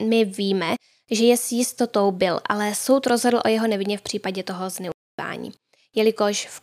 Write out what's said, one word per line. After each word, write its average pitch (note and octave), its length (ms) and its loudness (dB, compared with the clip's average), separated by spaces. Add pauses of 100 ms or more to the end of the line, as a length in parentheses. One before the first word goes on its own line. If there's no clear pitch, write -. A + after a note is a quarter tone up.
My A3+ 220 4
víme, G3 500 0 (360)
že A3+ 140 2
je A#3+ 120 6
s - 160 -4
jistotou A#3 580 0
byl, F#3 340 0
ale G#3 300 -2
soud C4+ 320 2
rozhodl A#3+ 380 2
o - 40 0
jeho A3 180 2
nevině G3+ 320 -2
v - 40 -20
případě F#3+ 400 -6
toho F#3 280 -8
zneužívání, D#3+ 800 -10 (420)
jelikož G#3+ 520 0
v - 160 -18